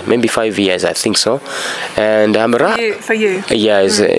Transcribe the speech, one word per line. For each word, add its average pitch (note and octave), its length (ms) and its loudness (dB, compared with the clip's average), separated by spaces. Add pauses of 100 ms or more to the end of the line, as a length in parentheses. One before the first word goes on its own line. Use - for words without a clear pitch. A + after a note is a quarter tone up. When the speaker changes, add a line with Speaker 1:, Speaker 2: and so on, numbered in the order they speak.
Speaker 1:
maybe A2+ 220 0
five A2 280 -2
years, F#2 280 0
I E2+ 80 0
think G2 260 -2
so. B2+ 220 0 (720)
And G#2+ 240 4
I'm A2+ 180 2
ra- E3+ 220 2
Speaker 2:
For A#3 60 -2
you, G#3+ 180 -2
for - 140 -2
you? G3+ 340 -2
Speaker 1:
Yes, G2+ 500 2
Speaker 2:
Mm. G#2 60 4 (140)